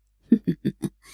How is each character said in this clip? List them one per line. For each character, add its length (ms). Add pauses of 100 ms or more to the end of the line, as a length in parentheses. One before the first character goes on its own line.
(300)
<laughs> 640 (220)